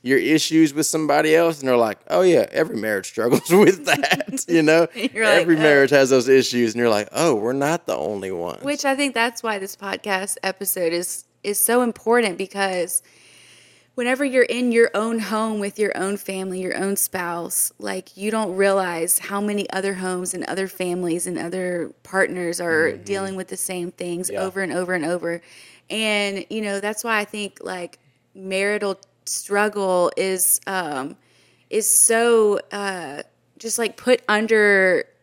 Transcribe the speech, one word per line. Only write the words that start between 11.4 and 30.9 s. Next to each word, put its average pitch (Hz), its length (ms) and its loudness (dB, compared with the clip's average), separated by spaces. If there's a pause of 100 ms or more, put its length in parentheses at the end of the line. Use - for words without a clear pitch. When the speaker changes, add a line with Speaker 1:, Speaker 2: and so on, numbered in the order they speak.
Speaker 2:
is 202 160 -4
so 240 220 2
important, 226 560 0
because 190 640 -4 (920)
whenever 254 300 0
you're 254 180 4
in 247 280 0
your 233 220 4
own 226 260 -2
home 214 400 -2
with 202 200 -6
your 208 180 0
own 196 200 -2
family, 190 440 -6
your 185 160 -4
own 196 200 -2
spouse, 175 840 -4
like, 196 380 -8
you 202 120 -4
don't 214 260 -4
realize 185 640 0
how 202 220 -6
many 208 300 -2
other 196 240 -4
homes 185 380 -6
and 180 120 -8
other 190 220 -6
families 175 580 -4
and 180 140 -6
other 175 520 -6 (120)
partners 175 560 -2
are 165 320 0
Speaker 1:
Mm-hmm. - 120 -12
Speaker 2:
dealing 196 320 -6
with 185 120 -8
the 190 100 -10
same 180 340 -6
things 175 380 -8
Speaker 1:
Yeah. 196 140 -6
Speaker 2:
over 190 180 -6
and 175 120 -4
over 180 200 -2
and 170 120 -2
over. 170 360 -4 (480)
And, 208 600 -2
you 220 120 -6
know, 202 200 -4
that's 208 240 -6
why 220 140 0
I 208 60 -4
think, 208 360 -10
like, 180 360 -10 (380)
marital 196 640 -2 (260)
struggle 196 920 0
is, 190 500 0
um, 156 480 -4 (540)